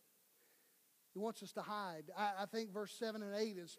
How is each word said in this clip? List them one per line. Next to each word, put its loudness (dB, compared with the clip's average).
He -4
wants 0
us -8
to 0
hide. -2
I, 4
I 2
think 0
verse -2
seven 0
and 0
eight 4
is, -6